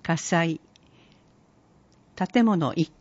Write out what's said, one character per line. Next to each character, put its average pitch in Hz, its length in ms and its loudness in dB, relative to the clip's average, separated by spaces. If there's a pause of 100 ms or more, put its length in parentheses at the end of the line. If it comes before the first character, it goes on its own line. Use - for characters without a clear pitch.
火 165 160 -4
災。 165 440 -2 (1500)
建 226 300 0
物 165 280 2
一 - 280 -2